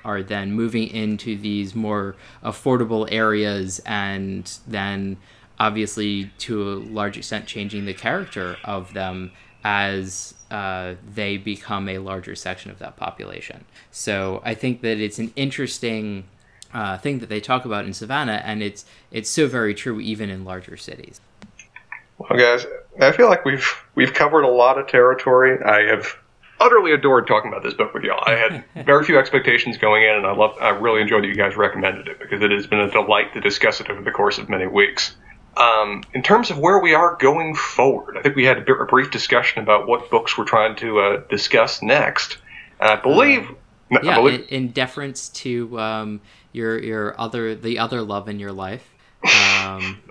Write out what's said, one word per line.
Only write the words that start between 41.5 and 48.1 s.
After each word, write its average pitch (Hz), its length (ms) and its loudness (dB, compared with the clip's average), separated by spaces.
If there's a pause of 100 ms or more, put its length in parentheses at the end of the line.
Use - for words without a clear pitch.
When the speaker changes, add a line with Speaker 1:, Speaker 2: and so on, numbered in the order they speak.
Speaker 2:
next. - 560 0 (420)
And 107 100 4
I 107 60 4
believe, 233 540 4
Speaker 1:
Um, - 80 -20 (340)
Speaker 2:
n-, 123 60 4
I - 60 4
Speaker 1:
yeah, 156 120 2
Speaker 2:
believe 127 260 4
Speaker 1:
in, - 60 -18
in 131 240 -4
deference 135 580 -6
to, 120 480 -8
um, 110 440 -6 (320)
your, 113 280 -4
your 107 380 -6
other, 113 360 -6
the 113 240 -4
other 117 240 -4
love 101 260 -8